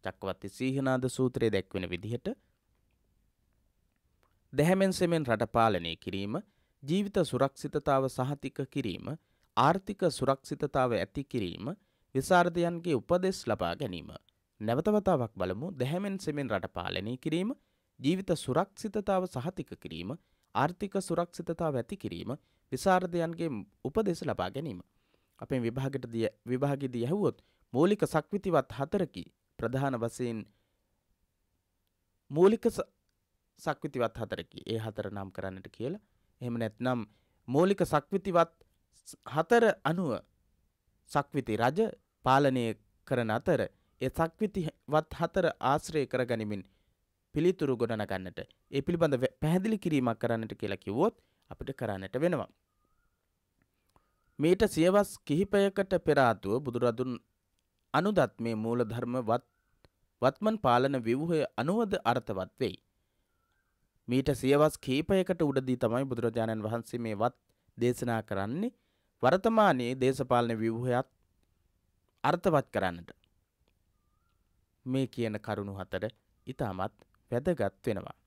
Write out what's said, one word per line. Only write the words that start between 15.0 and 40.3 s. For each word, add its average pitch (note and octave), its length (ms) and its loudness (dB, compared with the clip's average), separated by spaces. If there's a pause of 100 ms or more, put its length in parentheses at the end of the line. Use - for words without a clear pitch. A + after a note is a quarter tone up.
බලමු. F#2+ 380 -4
දැහැමෙන් F3 460 -4
සෙමෙන් C#3+ 320 -4
රට F#2+ 220 -2
පාලනය F#2 440 -6
කිරීම, E3+ 340 -2 (500)
ජීවිත F#3 340 0
සුරක්ෂිතතාව F#3+ 920 -2
සහතික D#3 480 -8
කිරීම, F2+ 420 -10 (380)
ආර්ථික F3+ 440 -2
සුරක්ෂිතතාව E3+ 760 -2
ඇති A#2 220 -4
කිරීම, F2+ 340 -8 (420)
විසරදයන්ගේ E3+ 800 0 (300)
උපදෙස් F#3 420 -2
ලබා G2+ 280 -2
ගැනීම. C3 300 -8 (540)
අපෙන් B2+ 280 -4
විභාගෙට B2+ 440 -2
දිය-, A2+ 260 -2 (100)
විභාගෙදී B2+ 640 -2
ඇහුවොත් E3 400 0 (280)
මූලික F3+ 320 4
සක්විතිවත් E3 680 0
හතරකි. D3+ 520 -4 (340)
ප්‍රධාන C3 380 -2
වශයෙන් A#2 420 -4 (1900)
මූලික F#3+ 360 6
ස-, - 220 0 (720)
සක්විතිවත් C#3+ 560 -4
හතරකි. - 460 -8
ඒ A2+ 160 -6
හතර G#2+ 300 -8
නම් G2 220 -10
කරන්නට F#2+ 380 -10
කියලා. D3+ 340 -8 (380)
එහෙම A#2+ 160 -6
නැත්නම් A#2+ 440 -2 (480)
මූලික F3+ 340 2
සක්විතිවත් E3+ 720 0 (440)
ස්-, - 200 -20 (100)
හතර A3+ 380 4 (160)
අනුව E3 300 0 (1000)